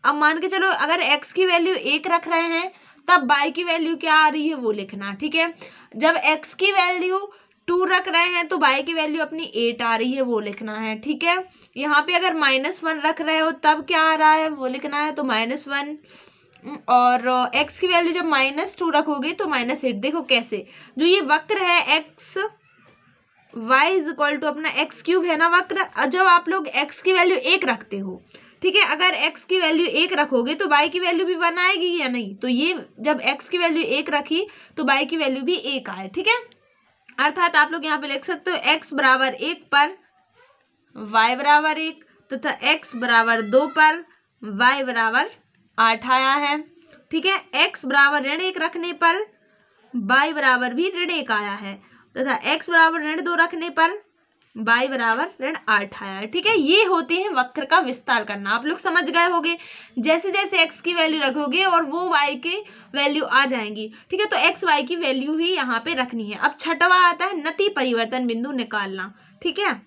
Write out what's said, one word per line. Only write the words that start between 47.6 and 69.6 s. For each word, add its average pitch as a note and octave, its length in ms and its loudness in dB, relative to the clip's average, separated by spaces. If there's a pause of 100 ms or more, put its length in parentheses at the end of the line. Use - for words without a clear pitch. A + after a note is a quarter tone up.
बराबर C#4 400 4
ऋण D4+ 180 -2
एक F#4 160 -4
रखने E4+ 360 -4
पर F4 300 2 (720)
वाई B3+ 380 2
बराबर B3+ 420 0
भी F4 180 0
ऋण F4 200 -4
एक C#4+ 200 -4
आया G#3 220 -2
है G3+ 200 -12 (420)
तथा C4 300 -2
एक्स D#4+ 240 -4
बराबर E4 320 4
ऋण D#4 200 -4
दो F4 140 -4
रखने E4+ 360 -2
पर E4 260 0 (580)
वाई A#3 320 0
बराबर B3 400 -2 (120)
ऋण D4+ 160 -4 (120)
आठ G3+ 340 0
आया G3 100 -10
है, G3+ 140 -8
ठीक E4+ 200 -4
है। A4 120 4
ये E4+ 260 4
होते E4+ 300 0
हैं F#4+ 160 -2
वक्र C4 340 -2
का E4 160 4
विस्तार B3 440 -2
करना, G3+ 260 -6
आप A#3 160 -2
लोग E4 120 -4
समझ F4 260 0
गए E4+ 220 2
होंगे। E4+ 300 0 (420)
जैसे D#4+ 320 0
जैसे G4 320 0
एक्स D#4+ 180 -2
की F4 140 -4
वैल्यू D#4+ 280 0
रखोगे D4 420 0
और E4+ 200 2
वो E4+ 240 -4
वाई D4 280 0
की E4+ 200 -6 (380)
वैल्यू C#4+ 300 0
आ C#4 220 2
जाएंगी, G#3+ 400 -6 (240)
ठीक F#4 100 -2
है, G#4+ 60 2
तो G4 120 -4
एक्स E4+ 260 0
वाई D4 180 2
की E4 140 -6
वैल्यू C#4 400 -2
ही E4+ 160 -2
यहाँ B3 320 -2
पे E4 100 -4
रखनी A#3+ 360 -6
है। G3+ 80 -10
अब D4+ 220 -2
छठवा E4+ 400 2
आता F4 240 4
है F#4 160 -4
नति E4 360 -2
परिवर्तन B3+ 500 0
बिंदु A#3+ 260 -4
निकालना, G3 600 -6 (300)
ठीक E4+ 160 -4
है। E4 280 -2